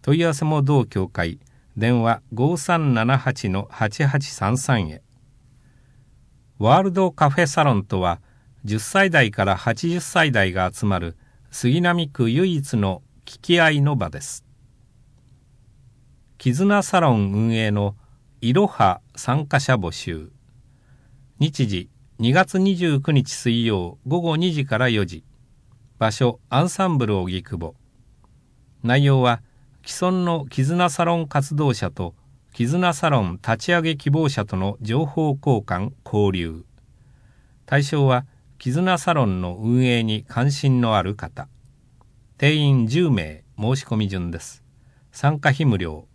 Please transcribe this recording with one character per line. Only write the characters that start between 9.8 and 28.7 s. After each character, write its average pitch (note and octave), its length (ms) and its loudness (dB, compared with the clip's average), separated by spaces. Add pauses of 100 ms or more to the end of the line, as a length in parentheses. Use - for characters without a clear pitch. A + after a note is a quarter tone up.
十 F3 100 -2
歳 D#3+ 320 0
代 G2 220 2
が F#2 180 0
集 - 140 -8
ま F#2+ 140 0
る E2+ 180 -10 (320)
杉 C#3 320 0
並 F3 280 0
区 A#2 200 0
唯 F3 240 0
一 C#3 240 -4
の F#2+ 240 0 (240)
聞 - 160 -20
き E3+ 180 2
合 D#3+ 120 6
い D3 100 2
の C#3+ 140 2
場 F#2+ 160 -4
で C#2 100 -12
す。 - 240 -14 (1900)
絆 F#3+ 460 2
サ - 160 2
ロ C#3 180 4
ン G2+ 140 2
運 A2+ 240 0
営 A2 160 0
の G2+ 240 0 (440)
い A#2 140 0
ろ G3 140 4
は - 340 2 (140)
参 C#3 320 -2
加 C#3 120 0
者 C3 180 0
募 F2+ 120 -2
集。 D#2+ 420 -10 (1080)
日 C#3+ 280 0
時、 F#2 240 -6 (260)
二 A#2 160 2
月 F#3 240 2
二 F#3+ 180 2
十 E3+ 240 0
九 C#3 120 -2
日 C#3+ 200 2
水 A#2 320 -2
曜 F#2+ 440 -2
午 E3 140 0
後 E3 160 -2
二 F3 160 0
時 D3 120 -2
か A2 140 -2
ら B2+ 100 2
四 G#2+ 160 0
時。 - 180 -14 (760)
場 A2 120 0
所、 A#2+ 280 -2 (100)
ア C3 140 2
ン F3+ 60 0
サ F#3+ 180 -2
ン E3 100 0
ブ B2 80 0
ル G#2 140 0
荻 F2+ 240 -4
窪。 E2 320 -10 (1040)